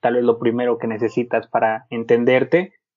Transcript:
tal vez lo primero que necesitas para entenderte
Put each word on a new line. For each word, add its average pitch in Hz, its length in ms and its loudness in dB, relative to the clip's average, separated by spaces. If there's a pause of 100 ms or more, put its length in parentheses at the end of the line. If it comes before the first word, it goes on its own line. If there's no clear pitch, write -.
tal 120 120 0
vez 123 100 0
lo 117 140 2
primero 120 400 0
que 120 80 -6
necesitas 113 600 -4
para 110 420 -2
entenderte 123 840 0 (220)